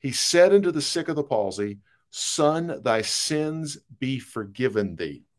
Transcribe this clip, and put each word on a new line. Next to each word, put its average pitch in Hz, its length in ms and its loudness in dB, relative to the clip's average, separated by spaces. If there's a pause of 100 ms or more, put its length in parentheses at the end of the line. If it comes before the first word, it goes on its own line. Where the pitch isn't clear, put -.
He 135 100 -4
said 175 420 6
unto 196 200 4
the 156 100 -2
sick 165 240 -4
of 160 80 -4
the 147 80 -2
palsy, 104 560 -2 (320)
"Son, 156 720 0
thy 113 200 2
sins 156 760 -4 (220)
be 131 180 -4
forgiven 101 760 -4
thee." 78 260 -8 (160)